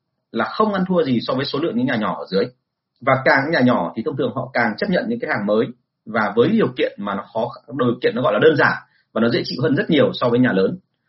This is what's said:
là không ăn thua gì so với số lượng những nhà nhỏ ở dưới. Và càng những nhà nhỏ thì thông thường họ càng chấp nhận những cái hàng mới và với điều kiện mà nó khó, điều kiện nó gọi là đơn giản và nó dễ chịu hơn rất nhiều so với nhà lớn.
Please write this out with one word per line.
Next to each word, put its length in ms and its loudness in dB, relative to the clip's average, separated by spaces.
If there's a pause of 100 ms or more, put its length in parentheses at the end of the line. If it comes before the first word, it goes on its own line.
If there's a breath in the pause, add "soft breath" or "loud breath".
(320)
là 140 -4
không 280 0
ăn 140 -2
thua 160 2
gì 180 0
so 120 -4
với 120 -2
số 140 -4
lượng 180 -2
những 80 0
nhà 100 0
nhỏ 240 -2
ở 100 -10
dưới. 160 0 (560)
Và 120 2 (120)
càng 180 4
những 80 -4
nhà 80 2
nhỏ 360 2
thì 100 -6
thông 120 -4
thường 180 -2
họ 180 -6
càng 240 0
chấp 120 -2
nhận 180 0
những 120 -4
cái 100 -6
hàng 160 -4
mới 200 2 (400)
và 300 -2
với 140 6
điều 180 2 (100)
kiện 200 -2
mà 180 -6
nó 80 -6 (100)
khó, 140 -4 (320)
điều 80 0 (140)
kiện 140 0
nó 60 -4
gọi 120 2
là 60 0
đơn 160 6
giản 180 2 (400 soft breath)
và 80 -2
nó 80 4
dễ 160 0
chịu 180 -8
hơn 120 0
rất 140 -2
nhiều 240 4
so 160 -2
với 100 4
nhà 120 4
lớn. 260 2 (320)